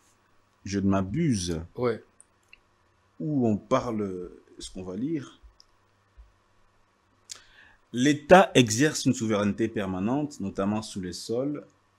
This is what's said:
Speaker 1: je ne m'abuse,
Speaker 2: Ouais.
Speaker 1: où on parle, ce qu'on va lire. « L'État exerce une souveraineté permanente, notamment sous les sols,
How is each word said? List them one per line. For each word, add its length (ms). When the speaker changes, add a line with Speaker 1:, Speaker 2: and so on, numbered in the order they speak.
Speaker 1:
je 140
ne 100
m'abuse, 720
Speaker 2:
Ouais. 280
Speaker 1:
où 280
on 100
parle, 720
ce 100
qu'on 140
va 120
lire. « 440
L'État 600
exerce 500
une 80
souveraineté 540
permanente, 720
notamment 420
sous 200
les 120
sols, 520